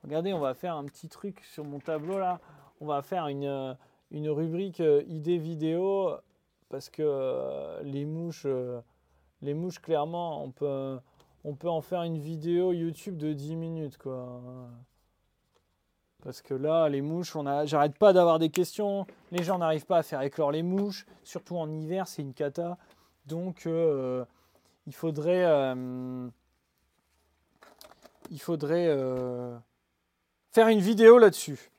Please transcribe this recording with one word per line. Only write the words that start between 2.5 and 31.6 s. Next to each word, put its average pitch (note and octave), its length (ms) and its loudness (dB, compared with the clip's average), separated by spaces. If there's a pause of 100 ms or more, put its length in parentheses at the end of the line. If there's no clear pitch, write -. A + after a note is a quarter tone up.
on D3+ 60 -12
va C#3+ 160 -2
faire E3+ 240 -4
une, C#3 180 -6
euh, C3+ 300 -6 (360)
une D3+ 200 -6
rubrique, E3 500 -4
euh, D3+ 260 6
idées E3 320 -2
vidéo, E3 720 -2 (580)
parce C3+ 180 -10
que, - 160 -8
euh, C3 760 -2
les C#3+ 240 -6
mouches, E3 400 -8
euh, B2 340 -4 (640)
les C#3+ 100 -6
mouches, E3+ 300 -8
clairement, D#3+ 600 -4
on C3+ 80 -12
peut, C3+ 480 -6 (460)
on D3 100 -8
peut E3 140 -8
en E3 140 -2
faire F3 220 -6
une E3 120 -6
vidéo E3 560 -2
YouTube E3 460 -6
de D3+ 160 -4
dix D3 220 -8
minutes, E3 420 -8
quoi. B2 420 -10 (1800)
Parce C3 200 -14
que - 120 -8
là, D#3 340 2
les C#3 120 0
mouches, E3 340 -6
on D3 120 -6
a, C#3+ 180 0
j'arrête D3 340 2
pas G#3 140 8
d'avoir E3+ 260 6
des D#3+ 120 2
questions, G3 560 -2 (240)
les F3 120 -2
gens F#3 160 -2
n'arrivent D#3+ 280 0
pas F3+ 120 2
à D#3+ 40 2
faire C#3+ 180 -6
éclore C#3+ 320 -2
les D#3+ 100 -2
mouches, F#3+ 440 -4 (180)
surtout - 320 -12
en D#3+ 140 -6
hiver, D#3 360 -6
c'est - 160 -12
une C3+ 120 -10
cata. E3+ 420 -4 (500)
Donc, E3+ 400 -8
euh, C#3 580 0 (640)
il D3 80 -14
faudrait, E3 500 0
euh, B2+ 840 0 (2000)
il D3 100 -12
faudrait, E3 480 0
euh, B2+ 680 -2 (960)
faire A3+ 180 8
une A3 120 6
vidéo A3+ 380 12
là-dessus. F3+ 600 6